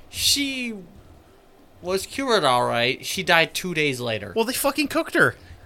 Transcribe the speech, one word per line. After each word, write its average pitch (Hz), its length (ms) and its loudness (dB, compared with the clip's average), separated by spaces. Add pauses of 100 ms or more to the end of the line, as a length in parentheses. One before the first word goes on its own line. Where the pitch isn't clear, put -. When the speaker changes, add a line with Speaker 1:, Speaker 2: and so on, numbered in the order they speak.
Speaker 1:
she 262 680 -2 (1080)
was 190 260 -2
cured 233 380 0
all 123 200 4
right. 120 400 0
She - 200 -6
died 165 300 4
two 180 200 -6
days 147 260 0
later. 107 360 -6
Speaker 2:
Well, 226 80 2
they 254 80 -6
fucking 277 360 -2
cooked 320 260 -2
her. 143 200 4 (320)